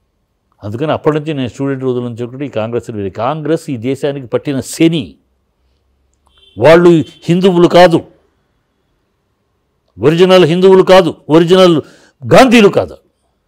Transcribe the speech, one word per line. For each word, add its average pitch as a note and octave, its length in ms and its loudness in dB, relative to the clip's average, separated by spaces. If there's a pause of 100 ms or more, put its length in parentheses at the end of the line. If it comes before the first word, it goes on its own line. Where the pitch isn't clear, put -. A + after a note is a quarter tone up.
(640)
అందుకని A#2 280 -6
అప్పటి D3+ 260 -2
నుంచి D3+ 160 -8
నేను C3 140 -6
స్టూడెంట్ C3+ 360 -8
రోజుల B2 180 -4
నుంచి A#2+ 220 -10
ఒకటి B2+ 200 -12
ఈ C3+ 40 -10
కాంగ్రెస్, A2 600 -8
కాంగ్రెస్ D3 600 -6
ఈ C3+ 60 -8
దేశానికి C3+ 500 -8
పట్టిన C3 340 -6
శని. E3 540 -4 (1400)
వాళ్ళు E3 460 4 (200)
హిందువులు F3 440 2
కాదు, F3 320 2 (2000)
ఒరిజినల్ F3 460 2
హిందువులు F#3 380 2
కాదు, F#3 320 2 (160)
ఒరిజినల్ E3+ 520 2 (520)
గాంధీలు A3 340 4
కాదు. B2 280 -6 (520)